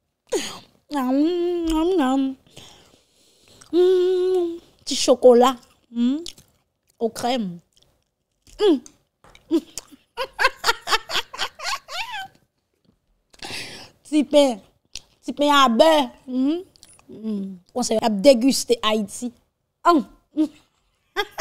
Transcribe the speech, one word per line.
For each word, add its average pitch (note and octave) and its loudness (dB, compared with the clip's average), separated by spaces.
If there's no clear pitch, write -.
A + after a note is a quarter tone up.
Mm, D#4 0
petit C4+ -6
chocolat. B3 4
Mm. A#3+ -2
Au A3+ -4
crème. A3+ -6
Mm. F#4 4
<laughs> D#4 0
Petit D4+ 0
pain. C#4 2
Petit - -12
pain C#4+ 0
à C#4 6
beurre. C4+ 4
Mm. C4 -2
Mm. G3+ -8
On B3 -4
s'est A#3 -2
déguster A#3 2
Haïti. A3 -4
Ah. F4 4
<laughs> D4+ 0